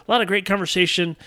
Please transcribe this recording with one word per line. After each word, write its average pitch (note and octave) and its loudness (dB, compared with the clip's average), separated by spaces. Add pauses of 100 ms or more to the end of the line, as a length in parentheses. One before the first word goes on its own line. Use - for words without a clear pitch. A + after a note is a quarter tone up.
a G#3 0
lot A#3 4
of G3 -2
great G3 -2
conversation, F3+ 0